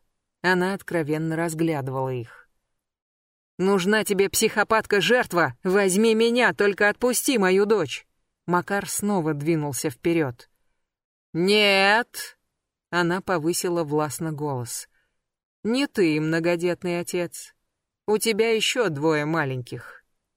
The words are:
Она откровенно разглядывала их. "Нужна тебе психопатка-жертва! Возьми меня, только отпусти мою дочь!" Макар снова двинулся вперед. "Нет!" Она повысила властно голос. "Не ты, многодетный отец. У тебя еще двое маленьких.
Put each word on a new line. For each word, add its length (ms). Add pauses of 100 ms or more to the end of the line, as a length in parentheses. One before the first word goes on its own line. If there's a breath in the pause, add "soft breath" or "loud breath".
(420)
Она 320
откровенно 640
разглядывала 760
их. 400 (1120)
"Нужна 460
тебе 240
психопатка-жертва! 1300
Возьми 520
меня, 380
только 340
отпусти 500
мою 280
дочь!" 420 (400)
Макар 400
снова 460
двинулся 560
вперед. 600 (840)
"Нет!" 1040 (520)
Она 320
повысила 600
властно 480
голос. 560 (760)
"Не 240
ты, 340
многодетный 800
отец. 520 (540)
У 100
тебя 380
еще 320
двое 380
маленьких. 800 (320)